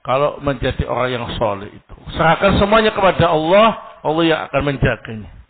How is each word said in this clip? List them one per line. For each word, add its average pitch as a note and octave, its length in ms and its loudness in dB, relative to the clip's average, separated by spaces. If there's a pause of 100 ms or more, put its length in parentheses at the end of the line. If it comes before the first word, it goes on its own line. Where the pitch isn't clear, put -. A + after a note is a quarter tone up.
kalau C3+ 400 -2
menjadi C3+ 480 -4
orang B2 240 -2
yang A#2 140 -6 (100)
soleh G2+ 320 -4
itu. - 280 -20 (200)
Serahkan E3 400 2
semuanya G#3+ 400 2
kepada F3+ 320 2
Allah, F3 720 2
Allah D#3 240 0
yang D#3+ 240 2
akan C#3 160 -2
menjaganya. A#2 680 -4 (180)